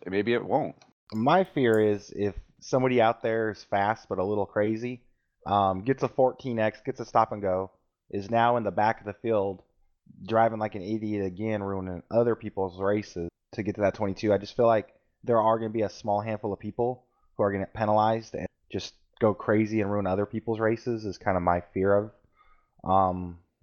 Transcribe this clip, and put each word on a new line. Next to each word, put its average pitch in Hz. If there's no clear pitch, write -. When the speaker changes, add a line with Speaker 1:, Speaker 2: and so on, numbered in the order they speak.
Speaker 1:
Maybe 101
it 117
won't. 104
Speaker 2:
My 143
fear 117
is 104
if 101
somebody 127
out 113
there 113
is 101
fast 101
but 95
a 92
little 104
crazy, 110
um, 95
gets 131
a 131
fourteen 127
X, 107
gets 127
a 117
stop 110
and 107
go, 95
is 98
now 117
in 117
the 101
back 107
of -
the 101
field 101
driving 110
like 107
an 101
idiot 104
again, 101
ruining 92
other 120
people's 95
races 98
to 110
get 95
to 104
that 98
twenty-two. 101
I 98
just 101
feel 120
like 113
there 117
are 113
gonna 113
be 110
a 98
small 104
handful 107
of 95
people 120
who 110
are 101
gonna 98
get -
penalized 110
and 170
just -
go 107
crazy 110
and 101
ruin 101
other 95
people's 110
races 113
is 95
kinda 92
my 87
fear 98
of, 107
um, 90